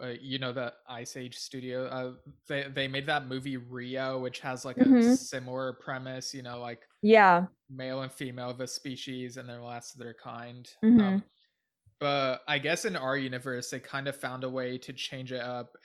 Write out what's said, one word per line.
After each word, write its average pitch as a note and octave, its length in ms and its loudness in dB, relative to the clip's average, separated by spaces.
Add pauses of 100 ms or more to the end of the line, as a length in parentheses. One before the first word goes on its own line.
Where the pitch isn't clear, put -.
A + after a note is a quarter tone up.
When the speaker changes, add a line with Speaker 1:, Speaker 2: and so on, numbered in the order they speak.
Speaker 1:
uh, B2 160 -8
you C3+ 180 -6
know, C3 140 -4
the A#2+ 220 -4 (160)
Ice A#2+ 260 -12
Age B2+ 220 -12
studio. B2+ 480 -6
Uh, B2+ 280 -6 (340)
they, C#3 200 -2
they C3+ 220 -2
made C#3 160 -4
that D3 220 0
movie C3 280 -6
Rio, B2+ 640 -6
which B2+ 220 -6
has, B2+ 240 -6
like, C3 140 -2
a B3+ 40 8
Speaker 2:
Mm-hmm. B3 300 8
Speaker 1:
similar B2+ 600 -2
premise, C3 600 -10
you C3 80 -12
know, A#2+ 180 -10
like, A#2+ 260 -10 (160)
Speaker 2:
Yeah. G3 440 10 (240)
Speaker 1:
male C3 320 -6
and C3 100 -8
female B2 380 -8
of B2 100 -8
a B2 80 -6
species B2+ 680 -10
and B2+ 100 -14
they're A#2+ 140 -14
last A#2+ 340 -12
of B2+ 60 -14
their A#2 120 -12
kind. A#2+ 560 -14 (140)
Speaker 2:
Mm-hmm. A3+ 160 12
Speaker 1:
Um, G3 240 4 (760)
but C#3 480 0
I D3 120 0
guess D#3+ 260 -2
in F#3+ 100 -4
our C3 220 -2
universe, B2+ 540 -6
they C3 100 -8
kind C#3 260 -6
of C3+ 80 -4
found B2+ 300 -8
a C3 40 -4
way B2+ 280 -6
to C3+ 160 -14
change B2+ 400 -10
it B2 80 -6
up A#2+ 440 -8